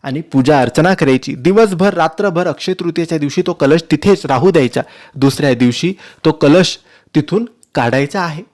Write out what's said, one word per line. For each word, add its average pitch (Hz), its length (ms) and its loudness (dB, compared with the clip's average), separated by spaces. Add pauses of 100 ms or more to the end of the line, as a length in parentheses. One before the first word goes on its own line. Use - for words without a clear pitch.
आणि 143 180 -8
पूजा 139 400 2
अर्चना 156 320 0
करायची. 135 420 0
दिवसभर, 190 580 2
रात्रभर 175 540 -2
अक्षय 170 260 -6
तृतीयेच्या 170 440 -4
दिवशी 147 300 -4
तो 180 60 -4
कलश 156 380 2
तिथेच 180 340 2
राहू 139 260 2
द्यायचा. 139 300 0 (340)
दुसऱ्या 135 380 0
दिवशी 123 400 0 (320)
तो 160 60 4
कलश 156 480 2 (360)
तिथून 175 300 -2 (300)
काढायचा 139 460 -2
आहे. 165 220 -8 (100)